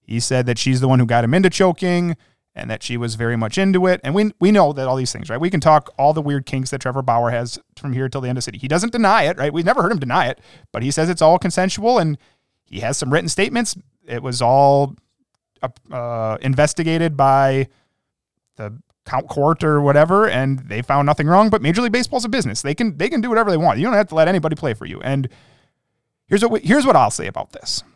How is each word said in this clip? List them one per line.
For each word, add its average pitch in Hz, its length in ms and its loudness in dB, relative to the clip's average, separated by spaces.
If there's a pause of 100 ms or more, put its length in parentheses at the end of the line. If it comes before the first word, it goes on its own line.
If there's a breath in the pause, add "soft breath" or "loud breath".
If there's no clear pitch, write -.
He 113 200 -6
said 127 260 0
that 120 100 -2
she's 127 240 0
the 131 80 0
one 127 100 0
who 127 60 2
got 117 180 2
him 117 120 0
into 185 160 2
choking 175 680 -2 (380)
and - 160 -12
that 107 120 -8
she 120 140 -8
was 117 180 -6
very 117 220 -4
much 113 220 -4
into 185 280 2
it. 180 180 0
And 139 100 -4
we, 214 160 0 (100)
we 190 120 4
know 170 200 4
that 135 160 -4
all 131 80 0
these 131 160 -4
things, - 160 -12
right? 127 120 -4
We 170 100 -2
can 185 100 0
talk 151 380 4
all 143 160 4
the 156 80 -4
weird 143 240 -4
kinks 131 240 -6
that 135 100 -8
Trevor 131 220 -4
Bauer 120 280 0
has 120 280 -4 (180)
from 135 160 -10
here 131 160 -4
till 131 140 -8
the 127 60 -8
end 127 100 -4
of 120 60 -6
city. 107 120 -12
He 127 120 -10
doesn't 180 240 0
deny 214 320 2
it, 151 120 0
right? 143 160 -2
We've 165 140 -2
never 254 160 2
heard 170 100 0
him 196 60 -2
deny 135 300 0
it, - 120 -8 (320 soft breath)
but 107 100 -6
he 135 80 -2
says 160 200 0
it's 170 120 -2
all 165 160 6
consensual, 196 600 0
and 156 180 0 (480)
he 92 160 -14
has 120 160 -4
some 131 160 -4
written 175 160 0
statements. 214 480 -2 (300)
It 120 160 -8
was 123 180 -6
all, 139 560 4 (680)
uh, 135 60 -8 (260)
uh, 117 460 -6
investigated 156 760 0
by 135 500 2 (880)
the 110 220 -14 (260)
count - 240 -6
court 156 360 0
or 151 160 2
whatever, 156 480 4
and 135 320 -2
they 107 200 -8
found 143 260 0
nothing 147 200 0
wrong. 196 240 6
But 214 100 2
Major 190 220 2
League 240 80 0
Baseball's 247 340 -2
a 240 40 -4
business. 208 340 -2
They 143 120 -2
can, 208 240 -4
they 185 100 -2
can 294 120 -2
do 240 100 -2
whatever 220 200 2
they 175 60 2
want. 151 220 2
You 156 60 0
don't 240 100 0
have 202 140 2
to 160 60 -12
let 190 140 4
anybody 160 280 0
play 127 180 -4
for - 120 -12
you. 90 160 -12
And 135 260 -2 (1000 soft breath)
here's 202 140 2
what 233 100 2
we, 220 80 0
here's 254 260 2
what 226 100 4
I'll 120 140 4
say - 160 -8
about - 260 -10
this. - 300 -10 (140)